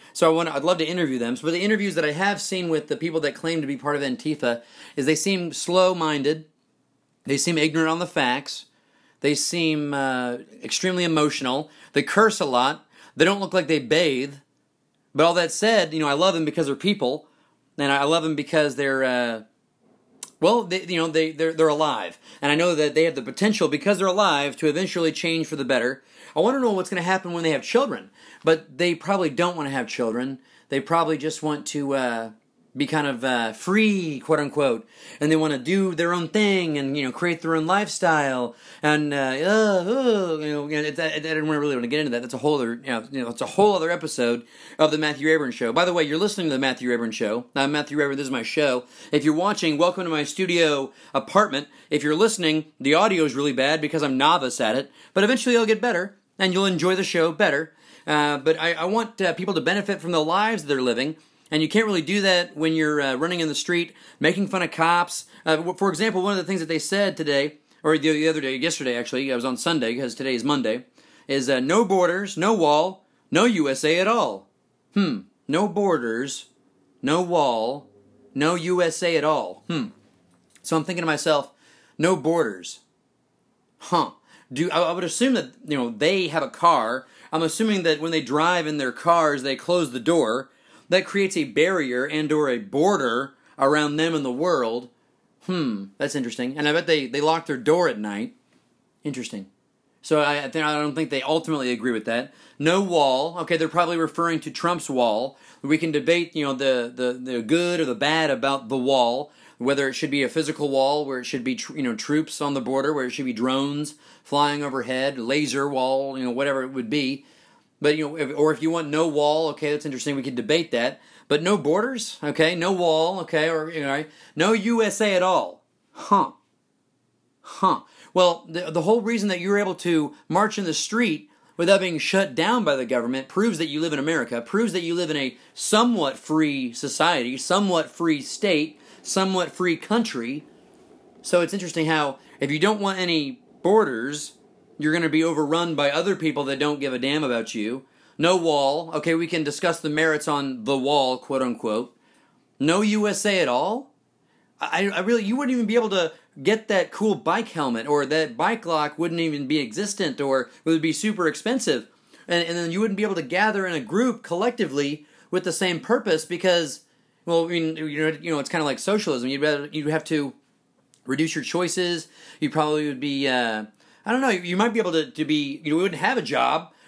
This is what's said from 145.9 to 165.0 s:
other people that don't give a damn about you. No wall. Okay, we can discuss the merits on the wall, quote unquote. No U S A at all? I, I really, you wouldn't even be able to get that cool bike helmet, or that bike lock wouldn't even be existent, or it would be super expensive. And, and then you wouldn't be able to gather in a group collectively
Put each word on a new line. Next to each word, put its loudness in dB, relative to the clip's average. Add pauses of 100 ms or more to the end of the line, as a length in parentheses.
other 0
people -2
that -4
don't 0
give -4
a -4
damn -2
about -4
you. -6 (320)
No 2
wall. 0
Okay, 0
we 0
can -2
discuss -2
the -6
merits 0
on -4
the 0
wall, 2
quote -2
unquote. -4 (640)
No 2
U 2
S -2
A 2
at 2
all? -2 (640)
I, -2
I -4
really, 2
you -2
wouldn't -2
even 0
be 0
able 2
to 0 (300)
get 0
that 0
cool 0
bike -2
helmet, -4
or 2
that -2
bike 0
lock -2
wouldn't -2
even -2
be 0
existent, -4
or 0 (140)
it 0
would 2
be 0
super 0
expensive. -2 (400)
And, 0
and -2
then -4
you -2
wouldn't 0
be -2
able -2
to -4
gather 0
in -4
a -2
group -2
collectively -2 (260)